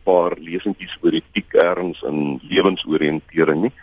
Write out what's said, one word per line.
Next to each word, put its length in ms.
paar 360
lesentjies 640
oor 120
etiek 400
erns 500
en 400
lewensoriëntering 1200
nie, 100